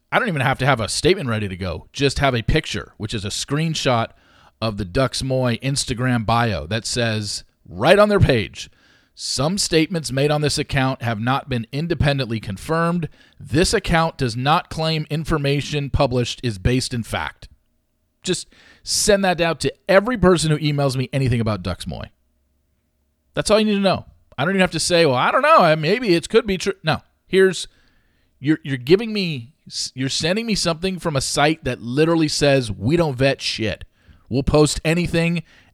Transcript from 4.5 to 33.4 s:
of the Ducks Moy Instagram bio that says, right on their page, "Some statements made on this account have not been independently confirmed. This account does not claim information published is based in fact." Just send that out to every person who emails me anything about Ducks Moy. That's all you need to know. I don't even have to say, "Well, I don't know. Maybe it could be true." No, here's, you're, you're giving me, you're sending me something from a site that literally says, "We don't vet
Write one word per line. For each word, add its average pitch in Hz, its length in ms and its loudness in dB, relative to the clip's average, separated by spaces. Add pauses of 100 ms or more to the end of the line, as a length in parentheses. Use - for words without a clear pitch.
of 110 160 -4
the 104 80 -4
Ducks 127 380 -2
Moy 127 340 0
Instagram 127 680 -2
bio 110 420 0
that 110 180 -4
says, 110 580 -4 (240)
right 175 300 4
on 208 120 6
their 202 100 4
page, - 500 0 (460)
"Some 160 420 -4
statements 160 540 0
made 139 200 0
on 147 100 0
this 143 160 0
account 135 440 -2
have 113 180 -4
not 131 300 -2
been 120 220 -4
independently 139 680 -2
confirmed. 165 680 -2 (300)
This 147 340 0
account 165 440 0
does 120 180 -2
not 143 340 0
claim 160 400 -4
information 143 800 -2
published 127 540 0
is 110 140 -4
based 123 360 0
in 117 100 -4
fact." - 460 -8 (760)
Just - 240 -6 (360)
send 196 420 2
that 175 160 0
out 165 200 -2
to 135 120 -2 (160)
every 202 280 4
person 175 340 4
who 151 80 0
emails 143 360 0
me 131 160 -4
anything 127 300 0
about 104 220 -2
Ducks 90 240 -6
Moy. - 240 -10 (1200)
That's 151 160 -4
all 214 100 6
you 214 60 2
need 208 100 2
to 196 40 0
know. 175 260 0 (320)
I 131 60 -2
don't 180 100 0
even 190 80 2
have 180 100 2
to 160 80 -4
say, 170 260 4
"Well, 131 100 4
I 160 160 2
don't 269 100 2
know. 254 340 6
Maybe 185 400 0
it - 140 -2
could 226 160 4
be 196 120 -2
true." 190 160 -4 (100)
No, 156 180 -2 (260)
here's, 190 400 2 (720)
you're, 151 240 0
you're 135 140 -4
giving 190 360 2
me, 156 400 -6 (400)
you're 131 160 -4
sending 196 360 -2
me 220 100 0
something 170 440 -2
from 160 160 -2
a 135 60 0
site 151 420 0
that 123 180 -6
literally 156 460 2
says, 139 440 2
"We 101 240 -2
don't 160 200 0
vet 135 260 0